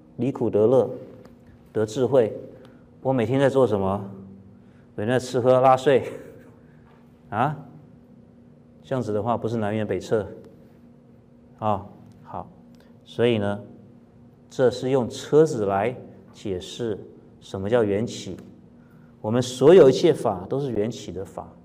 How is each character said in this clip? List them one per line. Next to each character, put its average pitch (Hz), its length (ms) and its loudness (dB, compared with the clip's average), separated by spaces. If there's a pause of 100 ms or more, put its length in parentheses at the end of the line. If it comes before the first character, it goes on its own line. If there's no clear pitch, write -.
(180)
离 127 160 -4
苦 110 180 -4
得 104 160 4
乐， 127 240 2 (800)
得 110 140 -2
智 127 180 -2
慧。 117 320 2 (640)
我 131 120 -2
每 123 120 0
天 127 140 0
在 139 100 4
做 131 160 2
什 107 140 0
么？ 98 260 -2 (920)
每 104 100 -6
天 120 60 0
在 120 120 0
吃 - 140 -4
喝 127 220 4
拉 131 160 6
睡， 127 260 2 (1300)
啊？ 135 280 -2 (1300)
这 135 140 -6
样 127 40 -2
子 104 120 -4
的 104 100 -2
话， 117 140 -2
不 113 100 -6
是 117 100 -4
南 104 160 -2
辕 107 140 -2
北 98 140 -4
辙， 104 260 -2 (1300)
啊？ 101 260 -2 (380)
好， - 260 -14 (540)
所 - 200 -2
以 120 140 2
呢， 101 220 -4 (920)
这 127 180 0
是 127 220 -4
用 123 180 0
车 - 380 2
子 113 200 -4
来 101 300 -2 (360)
解 95 260 -8
释 107 400 -8 (420)
什 - 180 -12
么 98 120 -6
叫 120 140 4
缘 101 200 0
起。 - 320 -10 (840)
我 107 100 -6
们 120 100 2
所 131 320 6
有 165 160 10
一 - 40 8
切 160 200 2
法 95 360 -4
都 135 100 -4
是 139 140 -6
缘 104 180 -2
起 - 220 -14
的 92 120 -10
法 87 240 -16 (160)